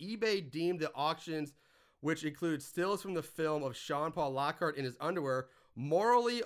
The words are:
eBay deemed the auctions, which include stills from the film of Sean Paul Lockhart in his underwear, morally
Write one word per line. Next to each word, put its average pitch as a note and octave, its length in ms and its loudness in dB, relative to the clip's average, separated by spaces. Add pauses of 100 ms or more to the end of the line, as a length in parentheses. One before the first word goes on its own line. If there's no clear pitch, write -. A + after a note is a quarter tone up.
eBay G3+ 480 0
deemed E3 300 0
the D#3 160 -2
auctions, D#3 580 -2 (480)
which D#3 220 0
include D3+ 400 -2
stills F#3 400 0
from F#3+ 100 -6
the E3 80 -2
film D3+ 400 -2
of C3 160 -4
Sean D3+ 340 -2
Paul D3+ 200 0
Lockhart D3 440 0
in C#3 100 -2
his B2 140 -6
underwear, C3+ 460 0 (300)
morally A#3 720 4